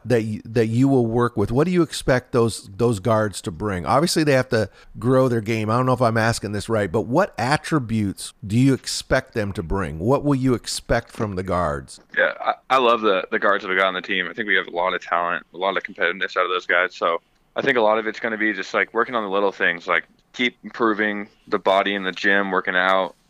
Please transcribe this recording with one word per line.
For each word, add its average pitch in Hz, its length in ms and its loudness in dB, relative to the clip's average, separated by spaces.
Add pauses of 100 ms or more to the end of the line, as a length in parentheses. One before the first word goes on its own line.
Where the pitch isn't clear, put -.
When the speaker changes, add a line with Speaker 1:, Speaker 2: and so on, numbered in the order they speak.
Speaker 1:
that 113 180 2
y-, 110 220 -6
that 113 220 2
you 120 200 4
will 127 200 4
work 117 280 0
with? 101 160 0
What 135 140 2
do 185 60 0
you 180 100 4
expect - 500 0
those, 117 440 0
those 117 240 2
guards 107 420 0
to 107 100 -8
bring? 90 360 -4
Obviously, 156 360 2
they 151 100 4
have 127 160 2
to 110 200 0 (300)
grow 131 300 4
their 117 120 0
game. 107 280 -2
I 110 80 2
don't 127 100 2
know 131 60 2
if 117 80 0
I'm 113 160 4
asking 110 340 0
this 104 180 -6
right, 104 220 0
but 110 100 0
what 135 380 0
attributes 113 960 -2 (120)
do 101 120 0
you 131 160 6
expect - 600 -4
them 104 200 -2
to 98 100 -6
bring? 80 340 -4
What 131 260 2
will 143 120 2
you 127 180 2
expect - 580 -4
from 104 240 -6
the 92 80 -4
guards? 82 580 -4 (140)
Speaker 2:
Yeah, - 240 0
I, 110 140 -2 (160)
I 131 80 4
love 117 240 4
the, 101 300 2
the 110 80 -2
guards 104 240 2
that 98 60 -6
we 92 60 0
got 95 120 4
on 92 80 -2
the 90 60 -4
team. 92 280 -4
I 90 40 -12
think 110 140 -8
we 98 100 2
have 90 100 -2
a - 40 -14
lot 90 220 -2
of 87 80 -6
talent, 87 420 -2 (100)
a 82 40 -16
lot 95 180 -2
of 87 80 -2
competitiveness 92 540 -4
out 92 60 2
of 90 80 -2
those 90 160 -4
guys. 90 260 0
So 85 280 -2 (340)
I 113 60 -2
think 127 160 0
a 117 40 2
lot 107 160 2
of 110 80 -4
it's 110 140 -6
gonna 110 180 -4
be 107 160 -2
just, 95 220 -8
like, 98 180 -2
working 120 220 -2
on 110 80 -2
the 101 60 -6
little 98 240 0
things, 85 340 -2
like, 85 160 0 (300)
keep 123 300 -2
improving 104 680 -2 (180)
the 110 100 -2
body 98 380 2
in 98 80 -4
the 95 80 -2
gym, 98 400 0
working 92 240 -2
out, 92 400 2 (140)